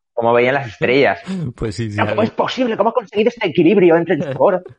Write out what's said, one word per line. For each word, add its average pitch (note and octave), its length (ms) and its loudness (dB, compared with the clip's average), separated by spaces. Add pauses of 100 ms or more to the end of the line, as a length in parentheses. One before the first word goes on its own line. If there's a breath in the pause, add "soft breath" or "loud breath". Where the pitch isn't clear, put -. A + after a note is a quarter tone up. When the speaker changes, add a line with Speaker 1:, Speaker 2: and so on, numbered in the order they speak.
(120)
Speaker 1:
cómo A#2 200 0
veían B2 220 2
las C3+ 140 -4
estrellas. B2 560 0
Speaker 2:
<laughs> F3 320 -8
Pues A2+ 200 -6
sí, A2+ 160 -6
sí, G#2 40 -8
Speaker 1:
"¿Cómo - 140 -2
Speaker 2:
algo G#3 140 -2
Speaker 1:
es A3+ 60 -2
posible? A3+ 460 -4
¿Cómo G3+ 140 2
has A3+ 60 -2
conseguido G#3+ 320 -2
este A#3 200 -4
equilibrio E3+ 480 4
entre E3+ 200 0
el C#3 80 -2
sabor E3 400 0 (140)